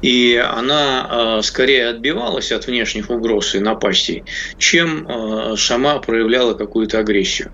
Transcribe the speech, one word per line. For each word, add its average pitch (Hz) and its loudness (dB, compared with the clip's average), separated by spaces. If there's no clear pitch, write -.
И 123 4
она, 120 0
э, - -2
скорее 131 2
отбивалась 120 -4
от 110 -4
внешних 113 -4
угроз 113 0
и 98 2
напастей, 101 0
чем, 165 2
э, 110 -4
сама 131 2
проявляла 113 2
какую-то 110 0
агрессию. 101 0